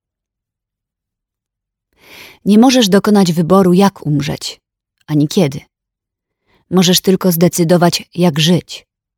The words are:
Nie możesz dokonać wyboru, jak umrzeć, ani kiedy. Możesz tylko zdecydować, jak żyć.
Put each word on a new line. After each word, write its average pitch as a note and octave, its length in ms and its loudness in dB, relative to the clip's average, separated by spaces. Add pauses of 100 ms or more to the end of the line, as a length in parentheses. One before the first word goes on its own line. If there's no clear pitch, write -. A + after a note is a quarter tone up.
(2500)
Nie G3+ 120 2
możesz B3 320 2
dokonać G3 440 0
wyboru, F3+ 400 0
jak G3 320 0
umrzeć, D3 560 -6 (460)
ani D3+ 200 0
kiedy. D3 320 -2 (1080)
Możesz F3+ 320 0
tylko F#3 300 0
zdecydować, E3+ 840 0
jak E3+ 240 -2
żyć. - 480 -4 (300)